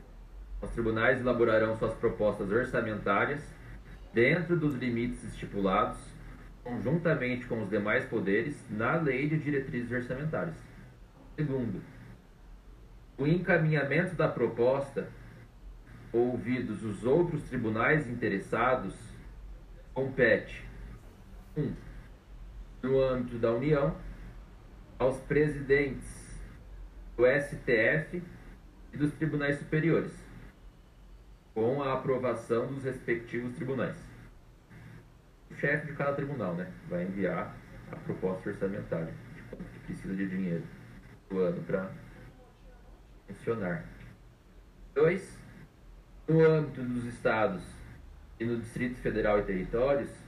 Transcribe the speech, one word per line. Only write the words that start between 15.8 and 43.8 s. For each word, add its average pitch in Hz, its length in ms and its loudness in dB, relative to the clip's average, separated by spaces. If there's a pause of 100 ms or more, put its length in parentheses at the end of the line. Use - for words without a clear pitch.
ouvidos 117 720 2
os 98 180 -4
outros 147 420 4
tribunais 120 600 2
interessados, 113 880 0 (1000)
compete, 127 680 2 (920)
um, 143 160 -2 (1120)
no 135 180 4
âmbito 123 380 0
da 117 140 2
União, 143 440 4 (1000)
aos 127 220 4
presidentes 143 1200 2 (760)
do 120 80 6
S 139 300 4
T 143 180 0
F 147 500 2 (680)
e 123 40 -12
dos 147 160 2
tribunais 143 460 0
superiores, 156 540 2 (1400)
com 127 260 4
a 135 120 0
aprovação 123 760 2
dos 135 160 -6
respectivos 120 720 -2
tribunais. 127 420 -2 (1500)
O 165 60 -16
chefe 151 320 0
de - 60 -8
cada 143 220 0
tribunal, 92 420 -2
né, 90 160 -6 (160)
vai 87 160 -2
enviar 92 520 -2 (360)
a - 20 -10
proposta 92 560 -4
orçamentária 101 640 -4 (220)
de - 60 -16
quanto - 200 -12
que - 160 -14
precisa 95 380 -6
de 98 100 -2
dinheiro 92 380 -2 (680)
do 95 80 -2
ano 90 240 2
pra 95 260 -2 (1400)
funcionar. 98 560 -2 (1080)